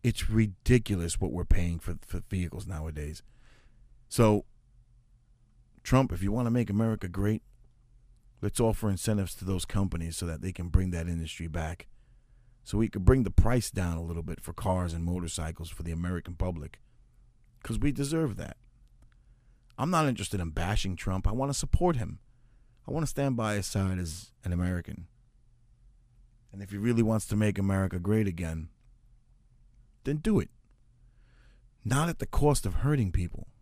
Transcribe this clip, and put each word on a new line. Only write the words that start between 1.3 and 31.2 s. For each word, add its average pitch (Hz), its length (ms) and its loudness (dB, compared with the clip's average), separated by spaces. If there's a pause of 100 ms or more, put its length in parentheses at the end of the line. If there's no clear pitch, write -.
we're 87 120 -2
paying 85 340 6
for, 80 180 -6 (100)
for 87 220 -6
vehicles 87 380 -4
nowadays. 78 560 -8 (840)
So, 107 360 4 (1400)
Trump, 131 300 4
if 90 100 -4
you 98 100 0
want 123 140 0
to 117 40 2
make 120 180 2
America 107 400 0
great, 98 340 0 (1000)
let's 101 180 -4
offer 110 300 2
incentives 98 460 -2
to - 80 -12
those 92 200 -2
companies 85 520 -2
so 87 100 -6
that 80 160 -6
they 92 100 -6
can 87 160 -8
bring 92 220 -4
that 85 160 -6
industry 85 400 -8
back. 80 400 -8 (760)
So - 140 -6
we 110 120 2
could 95 180 0
bring 131 160 8
the 92 80 0
price 117 400 4
down 87 260 -2
a 82 60 -6
little 82 200 -6
bit 82 180 -10
for - 120 -12
cars 90 400 -2
and 85 100 -4
motorcycles 82 680 -6
for - 120 -12
the 82 100 -6
American 87 420 -4
public. 82 440 -6 (840)
'Cause 113 160 -4
we 143 120 4
deserve 143 460 0
that. - 220 -10 (1200)
I'm 139 120 -2
not 160 160 4
interested 101 340 -2
in 85 100 -4
bashing 90 460 0
Trump. 92 300 -2
I 104 60 2
want 131 180 -2
to 131 80 -4
support 170 380 2
him. 95 240 -6 (680)
I - 40 -12
want 160 120 -2
to 147 80 -2
stand 139 260 0
by 110 180 -2
his 101 120 -2
side 95 320 0
as 85 340 -8 (120)
an 90 80 -2
American. 87 540 -2 (1500)
And 98 100 -12
if 98 80 -12
he 101 60 -8
really 117 260 2
wants 110 260 2
to 104 80 0
make 104 220 2
America 95 400 0
great 104 280 2
again, 82 420 -4 (1400)
then 147 140 0
do 202 200 4
it. - 120 0 (1300)